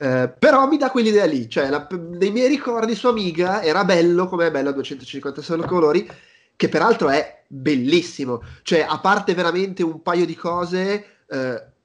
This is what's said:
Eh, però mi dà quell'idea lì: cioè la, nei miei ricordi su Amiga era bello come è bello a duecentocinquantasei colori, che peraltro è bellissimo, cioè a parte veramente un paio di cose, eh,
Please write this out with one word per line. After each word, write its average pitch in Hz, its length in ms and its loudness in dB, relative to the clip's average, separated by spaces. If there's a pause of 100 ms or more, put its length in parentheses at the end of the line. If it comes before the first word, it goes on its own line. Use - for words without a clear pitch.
Eh, 127 360 0
però 269 300 6
mi 302 100 2
dà 277 140 -2
quell'idea 220 340 4
lì: 131 240 -2
cioè 139 200 -2
la, 143 220 -2
nei 175 420 -4
miei 254 160 2
ricordi 233 480 -2
su - 100 -6
Amiga 185 560 0
era 175 220 2
bello 175 420 4
come 170 220 0
è - 20 2
bello 139 200 0
a - 20 -2
duecentocinquantasei 139 920 -8
colori, 175 440 2 (460)
che 151 120 0
peraltro 165 420 2
è - 360 -2
bellissimo, 135 960 -2 (200)
cioè 160 260 2
a 156 100 -4
parte 190 360 0
veramente 180 500 -2
un 160 180 -4
paio 175 240 0
di 165 80 -8
cose, 185 720 -4 (240)
eh, 131 360 -6 (200)